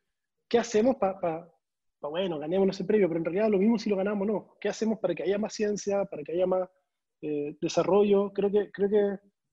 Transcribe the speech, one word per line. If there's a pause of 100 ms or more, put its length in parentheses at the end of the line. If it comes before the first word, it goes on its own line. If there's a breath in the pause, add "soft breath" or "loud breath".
(500)
¿qué
hacemos
pa,
pa, (500)
pa,
bueno,
ganémonos
ese
premio,
pero
en
realidad
lo
mismo
si
lo
ganamos
o
no?
¿Qué
hacemos
para
que
haya
más
ciencia,
para
que
haya
más, (540)
eh,
desarrollo?
Creo
que...
Creo
que (340)